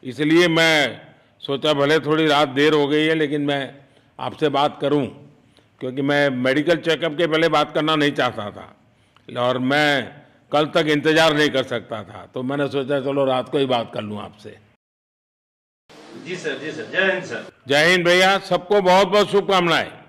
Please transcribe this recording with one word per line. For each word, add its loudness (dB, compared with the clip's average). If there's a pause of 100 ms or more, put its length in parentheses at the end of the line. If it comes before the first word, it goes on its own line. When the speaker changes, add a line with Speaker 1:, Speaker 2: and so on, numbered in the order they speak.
Speaker 1:
इसलिए 2
मैं 0 (380)
सोचा -2
भले 2
थोड़ी 0
रात 4
देर 2
हो 2
गई 0
है, 0
लेकिन -2
मैं -4 (440)
आपसे -4
बात 0
करूं, 0 (760)
क्योंकि -8
मैं 2
मेडिकल 0
चेकअप -4
के 2
पहले 2
बात 0
करना 0
नहीं 2
चाहता -4
था -20 (680)
और 0
मैं 0 (300)
कल 2
तक -2
इंतज़ार 2
नहीं 2
कर -2
सकता -8
था, -20
तो -8
मैंने -4
सोचा -2
चलो -2
रात -2
को -4
ही 0
बात -2
कर -8
लूं -10
आपसे। -20 (1400)
Speaker 2:
जी -12
सर, -8
जी -10
सर, -12
जय 0
हिंद -6
सर। -12 (220)
Speaker 1:
जय 2
हिंद 4
भैया, 4
सबको 0
बहुत 4
बहुत 2
शुभकामनाएं। 2 (220)